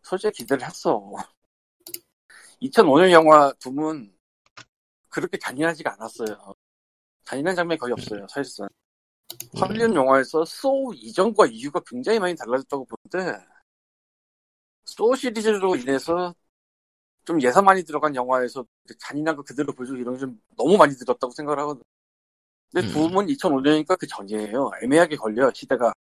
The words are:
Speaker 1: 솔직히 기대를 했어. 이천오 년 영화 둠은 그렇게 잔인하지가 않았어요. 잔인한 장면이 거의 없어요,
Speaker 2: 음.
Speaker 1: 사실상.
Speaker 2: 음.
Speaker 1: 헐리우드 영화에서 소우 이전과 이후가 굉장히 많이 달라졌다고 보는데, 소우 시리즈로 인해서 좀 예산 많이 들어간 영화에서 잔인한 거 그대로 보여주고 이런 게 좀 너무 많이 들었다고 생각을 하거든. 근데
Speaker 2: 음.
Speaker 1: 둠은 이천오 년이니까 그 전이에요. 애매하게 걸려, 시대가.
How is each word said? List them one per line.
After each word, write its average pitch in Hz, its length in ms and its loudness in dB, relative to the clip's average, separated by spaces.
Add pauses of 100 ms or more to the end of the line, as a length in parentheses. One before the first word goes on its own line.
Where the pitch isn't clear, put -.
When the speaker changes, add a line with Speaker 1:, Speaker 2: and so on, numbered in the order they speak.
Speaker 1:
솔직히 196 400 -6
기대를 127 220 -4
했어. 104 460 -4 (1500)
이천오 175 400 4
년 185 120 6
영화 156 480 8
둠은 135 560 -8 (920)
그렇게 - 280 -6
잔인하지가 151 560 -4
않았어요. 110 600 -10 (720)
잔인한 151 300 -4
장면이 170 240 -2
거의 123 140 -4
없어요, 107 300 -8
Speaker 2:
음. 98 60 -18
Speaker 1:
사실상. 123 380 -10 (880)
Speaker 2:
음. - 60 -10
Speaker 1:
헐리우드 214 340 0
영화에서 135 500 2
소우 269 500 -2
이전과 185 520 2
이후가 123 400 -6
굉장히 160 320 -2
많이 180 160 -2
달라졌다고 131 500 -6
보는데, 156 600 -8 (1400)
소우 233 300 0
시리즈로 214 600 0
인해서 151 580 -2 (920)
좀 160 160 0
예산 143 240 4
많이 190 180 4
들어간 147 320 -4
영화에서 127 500 -2 (340)
잔인한 151 360 -6
거 143 80 -16
그대로 139 300 -8
보여주고 127 260 -10
이런 123 160 -6
게 127 60 -14
좀 127 200 -12 (160)
너무 160 200 4
많이 147 180 6
들었다고 123 380 -6
생각을 147 280 -6
하거든. 147 220 -8 (880)
근데 190 160 -2
Speaker 2:
음. - 60 -6
Speaker 1:
둠은 175 360 0
이천오 139 320 -2
년이니까 151 360 2
그 143 100 -10
전이에요. 107 640 -6 (120)
애매하게 151 340 4
걸려, 110 360 0
시대가. 120 400 0 (100)